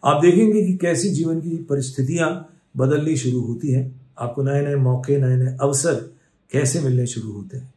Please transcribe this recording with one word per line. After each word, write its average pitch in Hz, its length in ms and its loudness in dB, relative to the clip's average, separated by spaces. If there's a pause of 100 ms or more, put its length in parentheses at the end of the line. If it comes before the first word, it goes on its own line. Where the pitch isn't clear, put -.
आप 147 160 4
देखेंगे 208 440 6
कि 180 120 0
कैसी 170 320 0
जीवन 165 320 -2
की 165 80 -8
परिस्थितियां 156 1080 -4 (200)
बदलनी 151 380 0
शुरू 123 260 -2
होती 117 300 -4
हैं, 131 300 -2 (180)
आपको 120 240 -4
नए-नए 143 320 0
मौके, 131 420 0
नए-नए 127 440 2
अवसर 143 520 0 (380)
कैसे 143 300 0
मिलने 123 260 2
शुरू 107 240 -8
होते 101 260 -12
हैं। - 200 -16